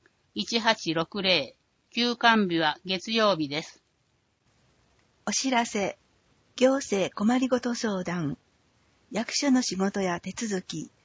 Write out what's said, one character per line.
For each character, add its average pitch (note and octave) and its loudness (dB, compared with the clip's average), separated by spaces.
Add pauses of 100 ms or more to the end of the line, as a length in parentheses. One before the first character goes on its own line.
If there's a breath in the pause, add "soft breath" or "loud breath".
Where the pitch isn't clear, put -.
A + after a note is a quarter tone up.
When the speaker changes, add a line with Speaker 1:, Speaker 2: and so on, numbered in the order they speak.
(340)
Speaker 1:
一 G#3 -4
八 G#3+ 0
六 E3 -2
零、 E3+ 2 (400)
休 A#3+ 0
館 A3+ 4
日 E3+ 0
は D#3 0
月 F#3+ -4
曜 G#3 4
日 D3+ -4
で D3 -4
す。 - -20 (1400)
Speaker 2:
お G#3+ -6
知 C4 -2
ら A#3 2
せ。 G3+ -4 (580)
行 C4 4
政 G3 -2
困 A#3 2
り B3+ 0
ご B3 2
と A#3+ -4
相 G3+ -4
談。 E3+ -2 (760)
役 - -4
所 C#4+ 2
の B3+ 4
仕 F#3 -4
事 G3 0
や F3 -2
手 F#3 -12
続 G#3 -4
き、 - -10 (140)